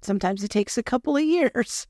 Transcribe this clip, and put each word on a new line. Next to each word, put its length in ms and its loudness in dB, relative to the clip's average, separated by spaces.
sometimes 420 -2
it 60 -6
takes 260 0
a 60 0
couple 340 -2
of 80 2
years 680 0